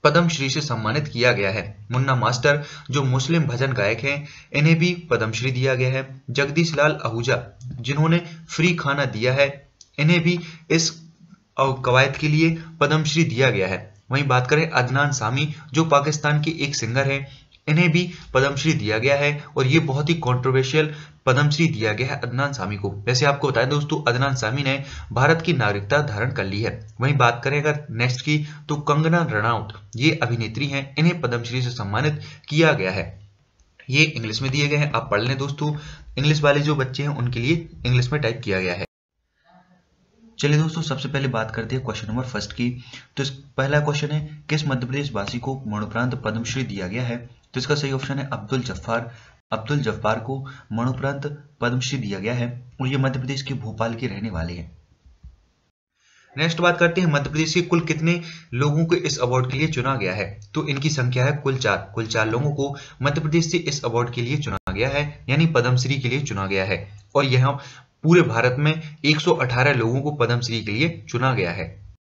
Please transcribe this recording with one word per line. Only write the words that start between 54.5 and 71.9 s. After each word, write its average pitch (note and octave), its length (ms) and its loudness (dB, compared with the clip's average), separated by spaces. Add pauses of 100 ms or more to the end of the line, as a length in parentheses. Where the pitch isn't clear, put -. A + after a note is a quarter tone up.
हैं। D#2+ 260 -14 (1600)
नेक्स्ट E3 220 0
बात E3+ 180 4
करते E3+ 220 4
हैं F3+ 80 4
मध्य C#3+ 220 2
प्रदेश D#3 240 0
के F3+ 60 4
कुल F3 200 2
कितने E3 400 0 (340)
लोगों D3 300 2
को E3 100 2
इस F3+ 240 -2
अवार्ड B2 320 0
के C3 80 -4
लिए D#3 100 0
चुना C3 280 0
गया F#2 180 -2
है। G2 260 -6 (140)
तो D3+ 140 -2
इनकी C#3 220 -2
संख्या B2 340 2
है D3 80 2
कुल C#3 240 -2
चार। G2+ 380 -2
कुल A2+ 120 -4
चार A2 220 0
लोगों C3 220 0
को C#3+ 260 -2 (260)
मध्य D3 180 0
प्रदेश D#3 300 0
से F3 80 0
इस - 260 -4
अवार्ड A#2+ 260 0
के A#2+ 120 -4
लिए C3 140 -2
चुना G2 360 -4
गया A2 160 0
है, D3 400 -4
यानी D3+ 180 4
पद्मश्री B2+ 520 2
के B2 100 -2
लिए C3 120 0
चुना G2+ 260 -4
गया F#2+ 180 0
है। F#2+ 240 -4 (260)
और C#3 100 4
यहाँ C3 340 2 (440)
पूरे E3+ 200 8
भारत A#2+ 360 2
में D3+ 460 -2
एक D3+ 160 4
सौ F3 120 2
अठारह B2+ 400 2
लोगों A#2+ 280 2
को A#2 100 -2
पद्मश्री A#2 540 0
के G#2 80 -4
लिए D#3+ 360 -2
चुना D#3+ 260 0
गया F2+ 160 -2
है। - 360 -8 (180)